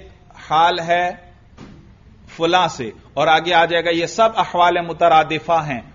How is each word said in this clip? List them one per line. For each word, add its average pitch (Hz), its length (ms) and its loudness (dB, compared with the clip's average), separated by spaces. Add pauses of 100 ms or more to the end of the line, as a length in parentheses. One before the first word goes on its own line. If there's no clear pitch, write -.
(400)
हाल 170 420 0
है 175 420 -2 (1040)
फलां 170 380 0
से 117 240 -10 (260)
और 147 120 0
आगे 165 220 0
आ 170 140 4
जाएगा 170 260 -2
ये 165 160 -2
सब 220 300 0
अहवाल 175 400 2
मुतरादिफा 165 840 0
हैं, 139 200 -8 (140)